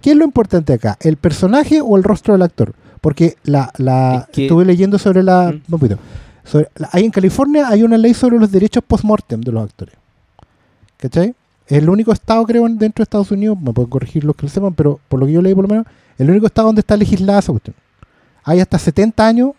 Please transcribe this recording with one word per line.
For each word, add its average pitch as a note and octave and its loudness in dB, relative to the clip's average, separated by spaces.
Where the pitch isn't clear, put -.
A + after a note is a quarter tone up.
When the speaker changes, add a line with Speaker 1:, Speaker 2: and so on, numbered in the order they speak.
Speaker 1:
¿Qué C#4+ 0
es D4+ 4
lo D#4 4
importante F#3+ 0
acá? A2 -2
¿El D#3 0
personaje B3+ 0
o A#3 2
el F#3+ 4
rostro G#3 0
del F#3 2
actor? - -2
Porque D#3 0
la, C#3 -2
la, C3 0
Speaker 2:
Es - -20
que C#3 -2
Speaker 1:
estuve E3 2
leyendo F#3+ 2
sobre F#3 2
la, F3+ 2
Speaker 2:
¿Mm? D3+ -10
Speaker 1:
un E3 -4
poquito. A2+ 0
Sobre - -2
la, D#3 -12
hay F#3 2
en A3+ 0
California C#4 0
hay G#3+ 2
una A3+ 2
ley A3+ 2
sobre A#3+ 2
los G#3+ 2
derechos G3 0
post-mortem G#3 -2
de A#2 -6
los A2 -4
actores. - -14
¿Cachai? F3 -4
Es C#3+ 2
el D3+ 2
único G#3+ 2
estado, A3+ 0
creo, A#3 0
en, A3+ -4
dentro G#3+ -2
de - 2
Estados G3+ -4
Unidos, G3+ -2
me B2+ -4
pueden B2 -2
corregir C3+ -6
los D3 0
que C#3+ -8
lo - -8
sepan, F#3+ -4
pero C#3+ -2
por C3 -2
lo C3+ 0
que D3 -2
yo E3+ 2
leí F#3+ 2
por F#3+ 0
lo G3 -4
menos, A3 -2
el C#3 0
único G#3+ 2
estado A3 0
donde A3 2
está G#3 0
legislada G3+ 0
esa F3+ -4
cuestión. - -8
Hay E3 0
hasta F#3 -2
setenta G#3+ 0
años A#3+ 2